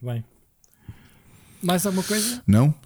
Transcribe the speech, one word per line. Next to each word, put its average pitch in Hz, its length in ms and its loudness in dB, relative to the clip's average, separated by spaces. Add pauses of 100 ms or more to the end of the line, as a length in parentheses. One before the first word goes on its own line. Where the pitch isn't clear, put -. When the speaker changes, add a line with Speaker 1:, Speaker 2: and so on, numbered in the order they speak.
Speaker 1:
bem. 117 200 -8 (1400)
Mais 175 240 0
alguma 190 160 -2
coisa? 214 440 -6
Speaker 2:
Não. 127 280 6 (120)